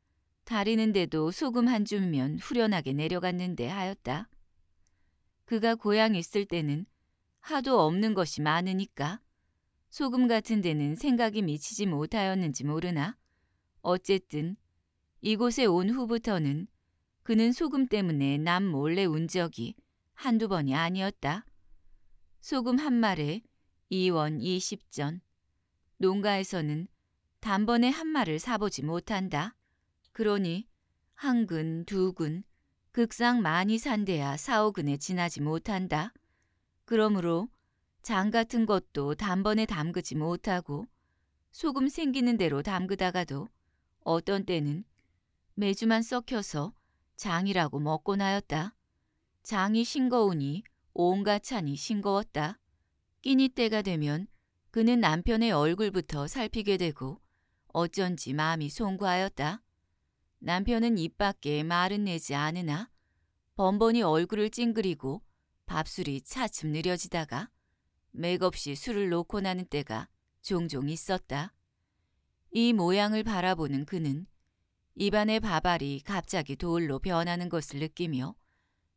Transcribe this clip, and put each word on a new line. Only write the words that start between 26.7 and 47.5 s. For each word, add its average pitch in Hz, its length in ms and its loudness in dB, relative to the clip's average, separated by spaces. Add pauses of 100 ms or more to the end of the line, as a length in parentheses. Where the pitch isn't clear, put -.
단번에 226 500 2
한 320 180 -2
말을 214 320 0
사보지 208 420 -2
못한다. 175 760 -4 (560)
그러니 202 560 0 (460)
한 240 340 0
근, 160 380 -4
두 185 260 0
근, 165 320 -4 (480)
극상 240 500 2
많이 185 360 2
산 220 260 -2
데야 147 320 -2
사오 214 380 2
근에 143 240 -2
지나지 175 440 -2
못한다. 165 720 -2 (720)
그러므로 202 640 2 (540)
장 202 280 0
같은 226 360 2
것도 151 500 0
단번에 208 500 0
담그지 170 500 -4
못하고 170 720 -4 (640)
소금 269 360 0
생기는 262 480 2
대로 160 260 2
담그다가도 180 840 -2 (540)
어떤 190 440 0
때는 160 380 -2 (680)
매주만 220 480 2
썩혀서 233 720 -4 (420)
장이라고 180 640 0